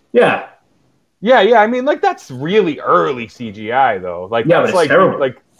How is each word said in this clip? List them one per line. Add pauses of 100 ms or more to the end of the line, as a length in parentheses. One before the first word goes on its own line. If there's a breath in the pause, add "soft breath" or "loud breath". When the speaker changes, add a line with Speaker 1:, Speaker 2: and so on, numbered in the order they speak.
(120)
Speaker 1:
Yeah. (760)
Speaker 2:
Yeah,
yeah.
I
mean,
like,
that's
really
early
C
G
I,
though.
Like,
Speaker 1:
Yeah,
but
Speaker 2:
that's
Speaker 1:
it's
Speaker 2:
like,
Speaker 1:
terrible.
Speaker 2:
like, (200)